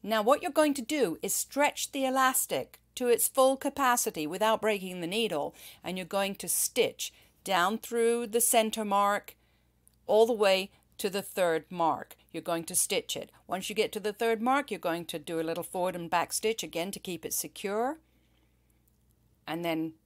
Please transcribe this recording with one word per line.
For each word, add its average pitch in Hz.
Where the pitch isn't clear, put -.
Now 214
what 262
you're 349
going 302
to 262
do 220
is 190
stretch -
the 269
elastic 262
to 247
its 226
full 262
capacity 247
without 202
breaking 190
the 170
needle, 175
and 180
you're 185
going 196
to 180
stitch -
down 190
through 233
the 226
center 220
mark 202
all 220
the 247
way 196
to 208
the 190
third 165
mark. 165
You're 160
going 170
to 180
stitch -
it. -
Once 185
you 214
get 208
to 214
the 208
third 226
mark, 269
you're 196
going 170
to 170
do 160
a -
little 165
forward 180
and 170
back 170
stitch 220
again 170
to -
keep 170
it -
secure, 220
and 165
then 160